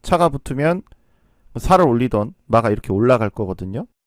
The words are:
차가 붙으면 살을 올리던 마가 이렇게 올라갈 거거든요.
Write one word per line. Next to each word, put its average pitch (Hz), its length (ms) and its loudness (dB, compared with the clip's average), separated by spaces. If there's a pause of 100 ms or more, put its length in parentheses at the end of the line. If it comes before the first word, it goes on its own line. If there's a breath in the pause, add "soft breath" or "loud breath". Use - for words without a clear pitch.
차가 170 260 2
붙으면 143 540 -4 (760)
살을 180 300 4
올리던 117 460 0 (120)
마가 113 260 2
이렇게 - 200 -4
올라갈 113 380 2
거거든요. 95 580 -8 (200)